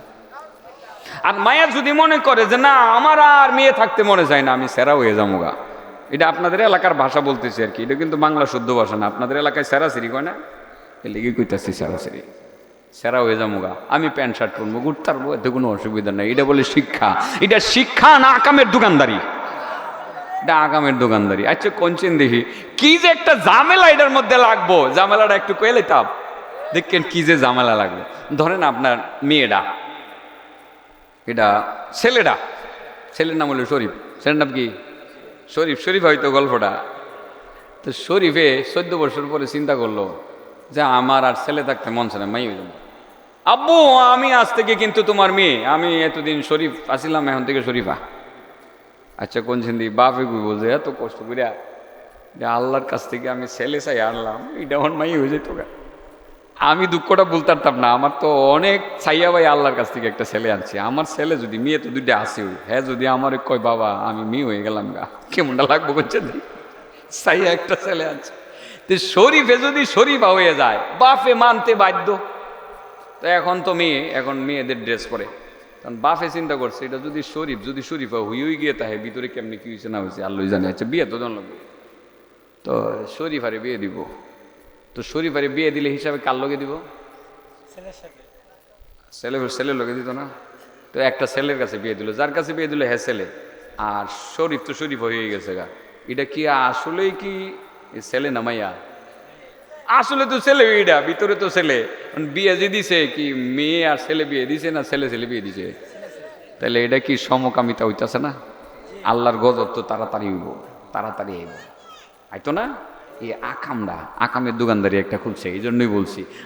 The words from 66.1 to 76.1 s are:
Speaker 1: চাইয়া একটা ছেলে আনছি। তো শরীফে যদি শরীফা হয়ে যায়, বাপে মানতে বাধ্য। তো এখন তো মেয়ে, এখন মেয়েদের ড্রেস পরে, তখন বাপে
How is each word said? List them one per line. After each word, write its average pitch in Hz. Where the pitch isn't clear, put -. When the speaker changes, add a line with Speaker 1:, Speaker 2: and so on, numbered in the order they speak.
Speaker 1:
চাইয়া 175
একটা 175
ছেলে 170
আনছি। 151
তো 185
শরীফে 247
যদি 277
শরীফা 247
হয়ে 185
যায়, 120
বাপে 254
মানতে 233
বাধ্য। 190
তো 165
এখন 175
তো 180
মেয়ে, 160
এখন 135
মেয়েদের 131
ড্রেস 113
পরে, 107
তখন 120
বাপে 147